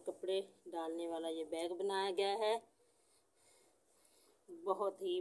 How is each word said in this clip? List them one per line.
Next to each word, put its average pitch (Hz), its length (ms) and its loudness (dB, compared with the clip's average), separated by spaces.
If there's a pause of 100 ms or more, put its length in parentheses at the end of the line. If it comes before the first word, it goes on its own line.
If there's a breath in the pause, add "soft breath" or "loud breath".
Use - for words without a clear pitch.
कपड़े 190 320 -2 (300)
डालने 170 400 -4
वाला 165 220 -2
ये 160 140 -2
बैग 165 300 -2
बनाया 196 380 2
गया 196 260 4
है। 220 220 4 (1900 soft breath)
बहुत 190 540 0
ही 180 180 0